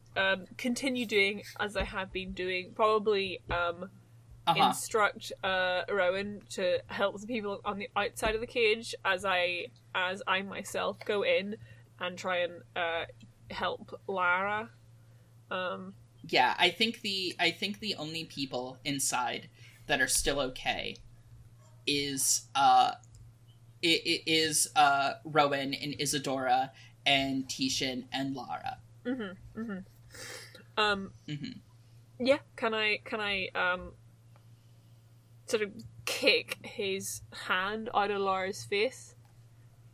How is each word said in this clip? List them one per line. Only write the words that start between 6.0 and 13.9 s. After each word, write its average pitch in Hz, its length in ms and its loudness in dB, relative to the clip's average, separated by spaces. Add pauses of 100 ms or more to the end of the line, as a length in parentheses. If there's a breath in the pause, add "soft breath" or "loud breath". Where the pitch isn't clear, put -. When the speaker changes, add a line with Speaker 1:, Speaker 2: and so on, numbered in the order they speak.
Speaker 1:
to 180 360 0
help 202 320 0
the 208 80 -12
people 208 380 -4
on 208 140 -4
the 202 180 -8
outside 214 360 0
of 220 80 -2
the 240 60 -6
cage 226 560 2
as 190 220 0
I, 180 420 0 (260)
as 185 320 -2
I 190 160 2
myself 190 640 -4
go 208 180 0
in 190 340 2 (420 loud breath)
and 180 180 -6
try 185 220 -2
and, 175 220 -4 (140)
uh, 165 300 -2 (460)
help - 560 -6